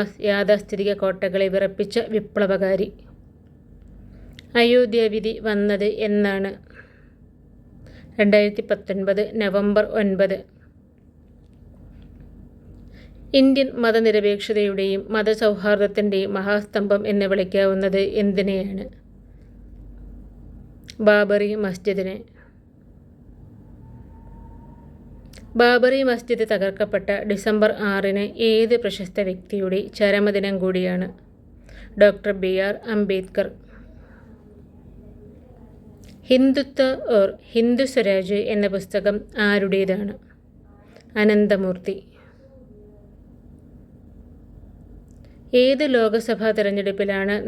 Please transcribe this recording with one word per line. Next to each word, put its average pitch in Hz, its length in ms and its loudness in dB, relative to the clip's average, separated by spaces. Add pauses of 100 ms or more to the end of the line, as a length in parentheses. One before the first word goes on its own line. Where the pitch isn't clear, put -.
എസ് 202 220 -6
യാഥാസ്ഥിതിക 202 680 0
കോട്ടകളെ 190 560 -2
വിറപ്പിച്ച 196 500 -2 (100)
വിപ്ലവകാരി. 196 800 0 (1700)
അയോധ്യ 233 520 4
വിധി 220 240 -4 (100)
വന്നത് 208 460 0 (180)
എന്നാണ്? 196 460 0 (1700)
രണ്ടായിരത്തി 208 460 4
പത്തൊൻപത് 196 560 -2 (140)
നവംബർ 202 500 2 (140)
ഒൻപത്. 190 380 0 (3000)
ഇന്ത്യൻ 269 420 4
മതനിരപേക്ഷതയുടെയും 208 1300 2
മതസൗഹാർദ്ദത്തിൻ്റെയും 208 1200 0
മഹാസ്തംഭം 202 720 0
എന്ന് 202 200 0
വിളിക്കാവുന്നത് 196 760 0 (140)
എന്തിനെയാണ്? 196 720 -2 (2250)
ബാബറി 208 540 4
മസ്ജിദിനെ. 190 600 -4 (3500)
ബാബറി 247 460 4
മസ്ജിദ് 233 480 -2
തകർക്കപ്പെട്ട 196 580 -2 (140)
ഡിസംബർ 214 480 0 (100)
ആറിന് 196 440 -2 (180)
ഏത് 226 340 2
പ്രശസ്ത 196 440 -4
വ്യക്തിയുടെ 185 600 -4 (140)
ചരമദിനം 202 640 0
കൂടിയാണ്? 185 500 -2 (920)
ഡോക്ടർ 202 320 4
ബി 185 260 -4
ആർ 202 160 -2 (120)
അംബേദ്കർ. 196 640 -2 (2750)
ഹിന്ദുത്വ 269 640 2 (300)
ഓർ 196 100 4 (240)
ഹിന്ദു 240 320 2
സ്വരാജ് 202 600 0
എന്ന 208 220 0
പുസ്തകം 202 500 -4 (200)
ആരുടേതാണ്? 196 800 0 (1000)
അനന്തമൂർത്തി. 202 800 0 (3500)
ഏത് 262 400 4
ലോകസഭാ 220 560 0
തെരഞ്ഞെടുപ്പിലാണ് 202 840 -2 (120)